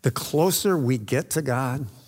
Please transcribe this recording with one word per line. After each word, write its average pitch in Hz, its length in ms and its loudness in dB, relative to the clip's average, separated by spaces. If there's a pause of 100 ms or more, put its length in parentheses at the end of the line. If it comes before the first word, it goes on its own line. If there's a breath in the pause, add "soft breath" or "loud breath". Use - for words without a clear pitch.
The 127 80 2
closer 175 640 2
we 127 220 2
get 123 320 -2
to 160 100 0
God 131 460 -2 (200)